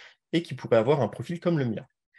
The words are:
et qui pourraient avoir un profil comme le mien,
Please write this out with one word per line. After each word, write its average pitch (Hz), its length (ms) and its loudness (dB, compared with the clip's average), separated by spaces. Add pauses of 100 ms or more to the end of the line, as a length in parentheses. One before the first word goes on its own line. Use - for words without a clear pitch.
(320)
et 165 100 0
qui 139 140 -10
pourraient - 220 2
avoir 135 240 4
un 113 60 2
profil 165 320 -8
comme 170 200 0
le 135 60 0
mien, 110 200 -4 (340)